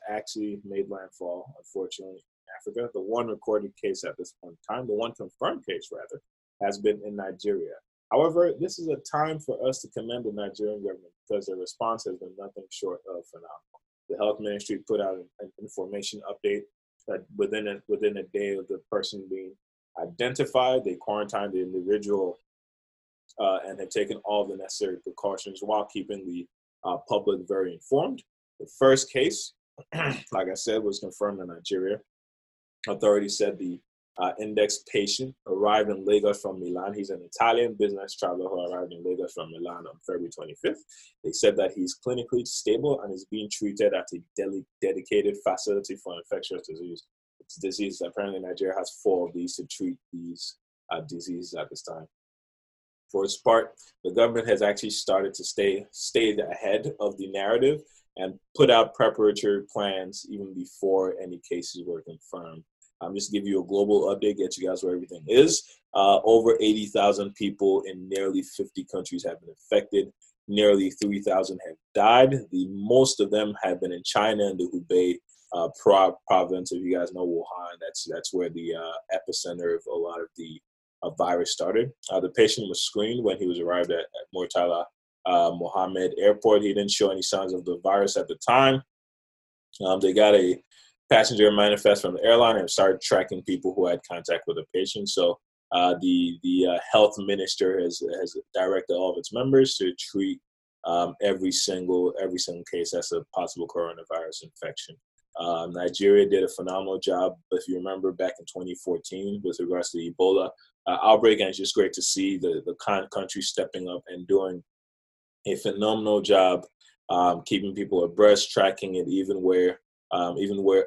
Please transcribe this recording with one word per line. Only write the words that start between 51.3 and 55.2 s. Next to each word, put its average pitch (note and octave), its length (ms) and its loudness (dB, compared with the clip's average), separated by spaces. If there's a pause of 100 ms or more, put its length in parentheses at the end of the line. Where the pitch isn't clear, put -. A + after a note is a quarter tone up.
at - 140 -8
this - 140 -16
time. D#2+ 240 -16 (1080)
For G2 100 2
its - 140 -4 (100)
part, A2+ 160 6 (380)
the F#2 80 -4
government A#2 380 2
has G2+ 120 4
actually G#2 300 0
started G2 440 -2